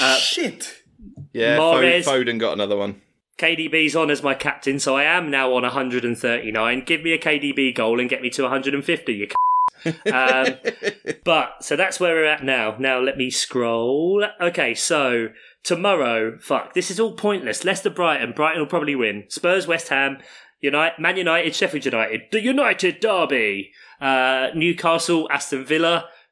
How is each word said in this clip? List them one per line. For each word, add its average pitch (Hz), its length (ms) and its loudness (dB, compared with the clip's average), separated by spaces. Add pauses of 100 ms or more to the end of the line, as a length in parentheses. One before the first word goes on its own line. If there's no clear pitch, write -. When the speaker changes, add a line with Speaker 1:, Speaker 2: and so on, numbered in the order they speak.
Speaker 1:
Uh, 131 160 4
Speaker 2:
shit. - 640 -4 (500)
Speaker 3:
Yeah, 117 240 2
Fo-, 165 180 4
Speaker 1:
Mahrez 170 300 4
Speaker 3:
Foden 123 340 2
got 110 140 0
another 101 240 0
one. 101 260 -4 (340)
Speaker 1:
K 165 200 0
D 160 100 -4
B's 156 300 0
on 156 160 2
as 135 100 -2
my 139 120 0
captain, 135 440 -2
so 135 180 0
I 139 60 2
am 165 260 2
now 135 260 2
on 123 100 2
a 123 60 -2
hundred 123 340 -2
and 120 120 -2
thirty-nine. 117 720 -2
Give 165 160 0
me 165 100 -2
a 165 60 2
K 151 220 -2
D 143 100 -2
B 131 220 0
goal 117 260 0
and 123 100 0
get 127 140 -4
me 127 80 -6
to 139 160 -2
a - 20 -2
hundred 135 260 -2
and 139 100 -4
fifty, 156 300 -2
you 104 120 -6
c-. - 80 -6 (760)
Um, 131 360 2 (400)
Speaker 3:
<laughs> - 380 -8
Speaker 1:
but, 156 380 0
so 147 140 -4
that's 185 240 -2
where 170 140 2
we're 160 100 2
at 151 200 0
now. 117 340 0
Now 131 220 0
let 127 180 -2
me 127 100 -2
scroll. 127 960 0 (160)
Okay, 175 320 0
so 123 560 0 (360)
tomorrow, 135 760 0
fuck, - 340 -2
this 175 160 -2
is 185 100 -4
all 226 160 2
pointless. 185 480 -2
Leicester 190 260 -2
Brighton. 143 420 0
Brighton 160 280 0
will 147 80 -2
probably 147 260 0
win. 104 340 -2
Spurs, 180 380 0
West 165 220 -2
Ham, 139 300 0 (420)
United, 147 400 0
Man 175 180 2
United, 170 360 2
Sheffield 156 300 -2
United. 113 380 0 (100)
The 220 80 0
United 220 600 2
Derby. 131 720 0 (280)
Uh, 131 540 2
Newcastle, 165 760 2
Aston 139 340 -2
Villa. 165 440 0 (240)